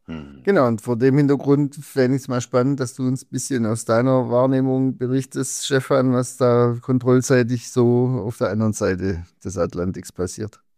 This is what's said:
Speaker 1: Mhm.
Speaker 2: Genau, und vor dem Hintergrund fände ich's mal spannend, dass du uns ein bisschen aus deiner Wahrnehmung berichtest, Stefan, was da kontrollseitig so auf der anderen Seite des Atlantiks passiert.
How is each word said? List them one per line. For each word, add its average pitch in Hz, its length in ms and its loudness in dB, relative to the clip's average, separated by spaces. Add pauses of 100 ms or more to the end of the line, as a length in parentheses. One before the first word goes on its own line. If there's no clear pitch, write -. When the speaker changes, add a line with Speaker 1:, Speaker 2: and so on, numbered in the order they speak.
Speaker 1:
Mhm. 71 380 -16
Speaker 2:
Genau, 170 220 2
und 113 160 -2
vor 123 140 -4
dem 131 200 4
Hintergrund 143 600 2
fände 135 400 0
ich's - 120 -8
mal 123 140 -2
spannend, 127 360 0
dass 127 160 -6
du 131 120 -4
uns 131 180 -4
ein - 60 -20
bisschen 127 340 -4
aus 113 220 -4
deiner 123 440 2
Wahrnehmung 131 680 2
berichtest, 131 680 -4
Stefan, 131 480 2
was 123 240 -2
da 120 460 2
kontrollseitig 127 880 2
so 123 560 2
auf 120 100 -6
der 110 140 -2
anderen 107 240 0
Seite 92 500 -2 (180)
des 95 140 -10
Atlantiks 90 560 -4
passiert. 104 480 -8 (180)